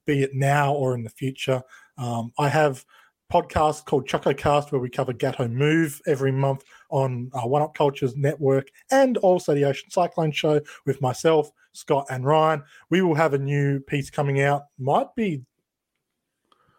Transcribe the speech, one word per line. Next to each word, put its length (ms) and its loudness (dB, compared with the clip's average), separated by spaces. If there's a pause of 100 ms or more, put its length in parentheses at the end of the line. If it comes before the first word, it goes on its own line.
be 180 2
it 100 -4
now 400 2
or 220 0
in 80 -6
the 60 -10
future. 520 -4 (360)
Um, 420 -6
I 100 2
have 340 0 (480)
podcast 540 0
called 220 -2
Chucko 280 -2
Cast, 360 0
where 100 -2
we 80 -6
cover 240 -4
Gato 340 -4
Move 600 0
every 240 0
month 320 -2 (260)
on, 440 -2
uh, 140 -6
One 140 2
Up 140 -4
Culture's 400 0
network, 540 0 (220)
and 260 4
also 360 2
the 120 2
Ocean 240 -2
Cyclone 420 0
Show 300 2 (240)
with 160 -2
myself, 480 2 (240)
Scott, 360 -2
and 160 -6
Ryan. 380 4 (260)
We 120 2
will 140 2
have 180 2
a 40 2
new 440 0
piece 280 -6
coming 320 0
out. 220 0 (140)
Might 380 -2
be 280 -4 (1400)